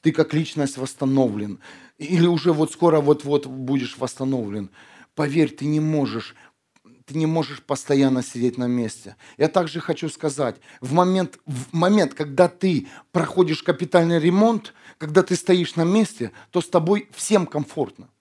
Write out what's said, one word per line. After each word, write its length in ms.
ты 120
как 200
личность 460
восстановлен, 800
или 280
уже 260
вот 200
скоро 280
вот-вот 460
будешь 520
восстановлен. 720
Поверь, 360
ты 160
не 140
можешь, 560
ты 120
не 80
можешь 360
постоянно 600
сидеть 360
на 80
месте. 500
Я 120
также 320
хочу 280
сказать, 480
в 120
момент, 540
в 280
момент, 400
когда 340
ты 400
проходишь 520
капитальный 560
ремонт, 560
когда 240
ты 140
стоишь 400
на 80
месте, 480
то 100
с 80
тобой 440
всем 340
комфортно. 640